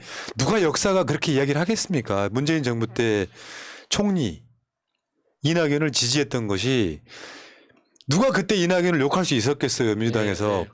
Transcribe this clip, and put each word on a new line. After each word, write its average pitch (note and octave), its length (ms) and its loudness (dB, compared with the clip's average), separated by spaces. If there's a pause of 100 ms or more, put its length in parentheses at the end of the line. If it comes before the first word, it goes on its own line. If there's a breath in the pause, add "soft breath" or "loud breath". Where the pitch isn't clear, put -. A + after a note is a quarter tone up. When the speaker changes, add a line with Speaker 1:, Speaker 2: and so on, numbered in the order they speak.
(380 loud breath)
Speaker 1:
누가 E3+ 240 0
역사가 F#3 440 2
그렇게 D3 260 -2
이야기를 C#3 280 2
하겠습니까? C3+ 720 -2
문재인 D3 300 0
정부 A#2 240 -2
때 A2 400 0 (640 loud breath)
총리 F3 540 -2 (1000)
이낙연을 D3+ 520 2
지지했던 A#2+ 540 0
것이 G2+ 540 0 (1040 loud breath)
누가 G3+ 240 4
그때 G3 240 0
이낙연을 F3 460 2
욕할 E3 240 2
수 D3+ 80 0
있었겠어요, B2 640 0
민주당에서. G#2+ 520 0
Speaker 2:
네, G2 180 0
네, G#2 80 -14